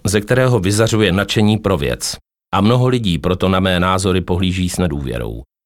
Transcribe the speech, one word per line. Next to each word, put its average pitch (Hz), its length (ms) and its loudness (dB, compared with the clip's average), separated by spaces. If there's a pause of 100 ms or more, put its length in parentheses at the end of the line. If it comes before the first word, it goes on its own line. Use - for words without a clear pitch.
ze 104 140 2
kterého 123 400 2
vyzařuje 104 520 2
nadšení 104 460 2
pro 98 180 0
věc 65 400 -4 (380)
a 95 60 2
mnoho 123 280 4
lidí 110 300 0
proto 90 300 -2
na 95 120 2
mé 92 200 0
názory 92 400 0
pohlíží 90 480 -2
s - 100 -10
nedůvěrou. 60 640 -4 (240)